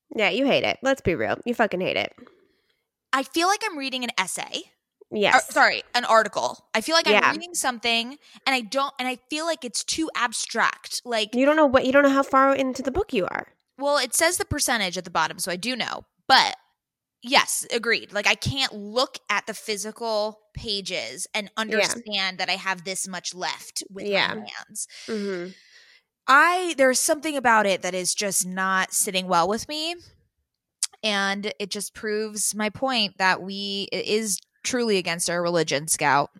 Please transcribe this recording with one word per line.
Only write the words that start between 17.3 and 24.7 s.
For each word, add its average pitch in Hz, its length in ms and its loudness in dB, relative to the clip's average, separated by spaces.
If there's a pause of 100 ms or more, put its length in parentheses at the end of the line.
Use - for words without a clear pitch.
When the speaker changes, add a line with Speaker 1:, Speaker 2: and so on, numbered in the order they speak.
Speaker 2:
agreed. 220 400 -2
Like, 196 160 -2
I 214 80 4
can't 269 380 -4
look 214 460 -4 (100)
at 202 180 -2
the 214 60 -8
physical 214 840 -6 (160)
pages 180 800 -8
and 214 120 -4
Speaker 1:
Yeah. 175 60 -18 (100)
Speaker 2:
understand 208 760 -2
that 180 100 -2
I 180 60 0
have 185 280 -4
this 190 240 -6
much 180 280 -10
left - 540 -8
with 196 180 -12
Speaker 1:
Yeah. 180 260 2
Speaker 2:
my 220 140 -12 (100)
hands. - 300 -12 (200)